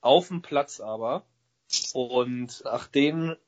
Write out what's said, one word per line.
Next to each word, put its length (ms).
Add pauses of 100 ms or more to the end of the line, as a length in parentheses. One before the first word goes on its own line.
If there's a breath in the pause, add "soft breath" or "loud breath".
auf 280
dem 140
Platz 380
aber. 440 (680)
Und 720
nach 240
den 480 (120)